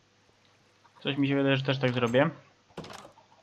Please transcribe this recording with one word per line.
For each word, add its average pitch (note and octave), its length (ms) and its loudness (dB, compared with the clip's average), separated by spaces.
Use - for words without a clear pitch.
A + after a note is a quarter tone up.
Coś C#3 160 -4
mi C#3 120 0
się C#3 80 0
wydaje, C#3 200 2
że C3+ 80 -4
też C#3 140 -2
tak C3 140 0
zrobię. B2 380 2